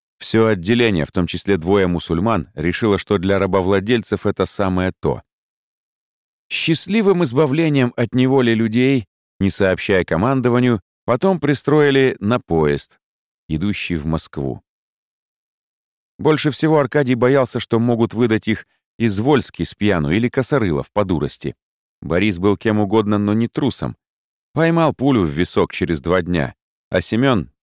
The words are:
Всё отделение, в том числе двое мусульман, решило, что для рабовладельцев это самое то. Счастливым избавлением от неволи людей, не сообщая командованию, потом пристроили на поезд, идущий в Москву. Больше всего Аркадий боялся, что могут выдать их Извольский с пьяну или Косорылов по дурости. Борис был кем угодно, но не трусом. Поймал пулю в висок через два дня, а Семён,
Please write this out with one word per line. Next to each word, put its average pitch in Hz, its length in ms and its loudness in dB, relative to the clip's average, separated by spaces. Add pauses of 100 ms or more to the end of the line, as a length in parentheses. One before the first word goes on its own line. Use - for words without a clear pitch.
(200)
Всё 110 280 2
отделение, 104 580 0
в - 60 -10
том 87 160 -2
числе 95 300 -2
двое 95 300 2
мусульман, 87 680 -2
решило, 90 440 0
что 101 200 -2
для 95 220 0
рабовладельцев 98 840 0
это 98 200 -2
самое 92 560 -2
то. 67 200 -2 (1300)
Счастливым 185 760 0
избавлением 139 720 0
от 120 160 -2
неволи 127 400 2
людей, 113 520 0 (340)
не 98 100 2
сообщая 92 560 0
командованию, 123 760 2 (240)
потом 175 380 0
пристроили 139 800 2
на 113 180 0
поезд, 76 600 -2 (500)
идущий 87 480 -4
в 73 80 -8
Москву. 73 560 -6 (1600)
Больше 151 340 0
всего 156 280 2
Аркадий 135 360 0
боялся, 123 440 2
что 113 200 0
могут 117 340 0
выдать 110 340 0
их 110 180 -4 (340)
Извольский 110 680 0
с - 80 -8
пьяну 87 380 0
или 113 180 0
Косорылов 110 640 -2
по 104 100 0
дурости. 76 520 -4 (460)
Борис 92 360 -2
был 98 180 2
кем 107 240 0
угодно, 104 380 0
но 104 160 0
не 113 140 0
трусом. 110 500 -6 (560)
Поймал 165 400 2
пулю 123 300 2
в 78 80 0
висок 85 420 0
через 82 260 -2
два 85 220 0
дня, 82 320 -2 (400)
а 92 80 0
Семён, 113 480 0 (140)